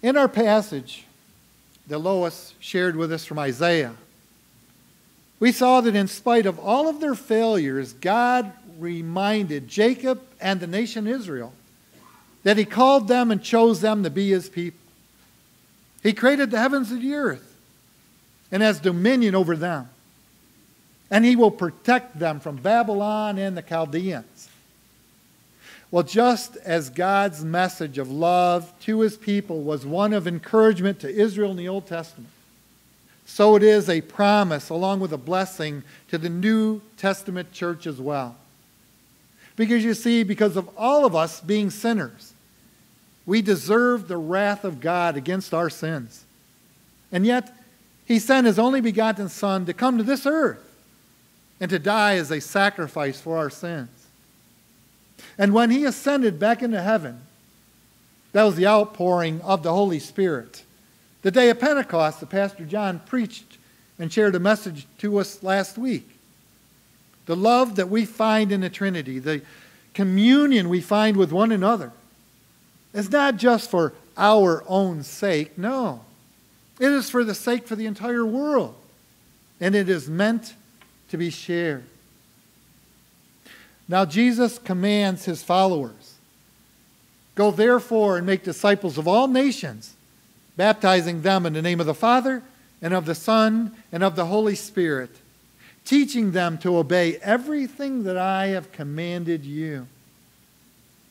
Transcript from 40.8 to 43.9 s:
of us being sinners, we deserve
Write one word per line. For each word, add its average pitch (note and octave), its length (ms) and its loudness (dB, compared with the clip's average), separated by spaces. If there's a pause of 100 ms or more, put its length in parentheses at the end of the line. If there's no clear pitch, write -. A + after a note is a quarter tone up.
of F#3+ 100 2
us E3 260 -2
being G3+ 300 -2
sinners, G#3 600 -6 (920)
we G#3+ 180 0
deserve G#3 640 0